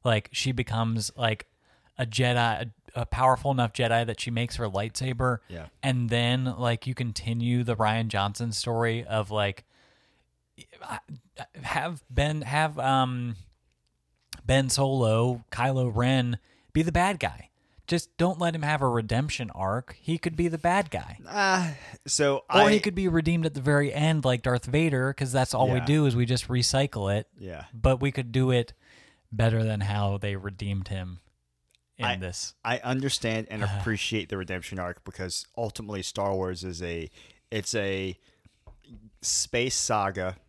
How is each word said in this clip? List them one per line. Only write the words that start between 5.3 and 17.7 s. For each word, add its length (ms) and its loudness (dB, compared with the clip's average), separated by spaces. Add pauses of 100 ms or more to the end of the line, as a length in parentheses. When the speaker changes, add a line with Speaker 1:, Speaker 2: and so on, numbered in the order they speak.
Speaker 2:
Yeah. 180 -12 (160)
Speaker 1:
And 280 0
then, 360 2
like, 400 -2
you 80 -2
continue 680 0
the 120 0
Rian 320 2
Johnson 440 -2
story 520 -2
of, 280 -2
like, 320 -2 (1200)
I, 160 -10 (640)
have 460 -6
Ben, 320 0
have, 360 0
um, 580 0 (1080)
Ben 240 2
Solo, 840 2
Kylo 420 0
Ren 440 2 (360)
be 80 4
the 100 0
bad 280 2
guy. 300 -6 (380)